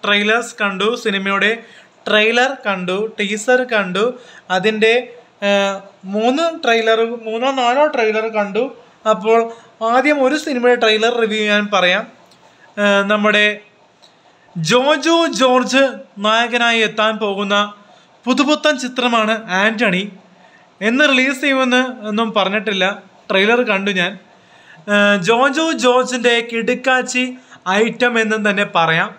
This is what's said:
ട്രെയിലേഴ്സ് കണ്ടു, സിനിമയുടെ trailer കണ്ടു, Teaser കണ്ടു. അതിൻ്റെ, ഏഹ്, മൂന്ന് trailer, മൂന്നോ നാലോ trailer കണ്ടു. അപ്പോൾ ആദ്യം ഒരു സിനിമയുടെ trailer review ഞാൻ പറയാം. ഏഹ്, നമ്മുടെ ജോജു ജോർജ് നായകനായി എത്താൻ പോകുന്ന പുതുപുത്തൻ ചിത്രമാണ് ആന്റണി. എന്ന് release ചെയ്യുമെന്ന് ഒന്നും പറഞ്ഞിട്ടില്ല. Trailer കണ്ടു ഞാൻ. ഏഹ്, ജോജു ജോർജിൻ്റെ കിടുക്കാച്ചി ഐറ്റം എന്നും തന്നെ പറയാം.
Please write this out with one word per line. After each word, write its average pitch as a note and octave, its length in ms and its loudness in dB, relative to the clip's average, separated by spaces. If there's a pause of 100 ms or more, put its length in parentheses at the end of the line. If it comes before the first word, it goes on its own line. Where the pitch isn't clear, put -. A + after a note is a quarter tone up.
ട്രെയിലേഴ്സ് G#3 580 0
കണ്ടു, G3 260 -2 (160)
സിനിമയുടെ G3 480 -2 (560)
trailer A3+ 440 2 (140)
കണ്ടു, F#3 300 -4 (220)
Teaser G#3+ 420 0 (140)
കണ്ടു. G3 320 -2 (500)
അതിൻ്റെ, A3 360 2 (580)
ഏഹ്, G3 260 0 (400)
മൂന്ന് B3+ 300 0 (180)
trailer, A3+ 360 2 (280)
മൂന്നോ A#3 240 -2 (100)
നാലോ B3+ 240 2 (100)
trailer A3 300 0 (140)
കണ്ടു. G3+ 240 -2 (500)
അപ്പോൾ A3 260 2 (540)
ആദ്യം C#4+ 340 2
ഒരു D4 180 0
സിനിമയുടെ B3 380 0
trailer A3 300 2 (100)
review G#3+ 300 0
ഞാൻ G#3 100 2 (120)
പറയാം. F#3 280 2 (800)
ഏഹ്, G3+ 300 4
നമ്മുടെ G#3 320 2 (1300)
ജോജു D4 440 2 (240)
ജോർജ് B3+ 460 2 (400)
നായകനായി A#3 640 0
എത്താൻ A3 240 0 (100)
പോകുന്ന G3+ 300 -2 (720)
പുതുപുത്തൻ D4 480 0 (100)
ചിത്രമാണ് A#3 500 0 (280)
ആന്റണി. G#3 420 0 (840)
എന്ന് C#4 220 2
release C4 300 0
ചെയ്യുമെന്ന് C4 400 2 (280)
ഒന്നും A3 280 -2
പറഞ്ഞിട്ടില്ല. F#3+ 480 -2 (440)
Trailer G#3+ 300 2 (120)
കണ്ടു G3 280 -2
ഞാൻ. F#3 120 -2 (800)
ഏഹ്, G3+ 220 4 (120)
ജോജു C4+ 360 2 (200)
ജോർജിൻ്റെ B3 500 2 (160)
കിടുക്കാച്ചി B3+ 720 0 (560)
ഐറ്റം A#3 420 0
എന്നും A3 240 -2
തന്നെ G3+ 200 0 (100)
പറയാം. E3 440 2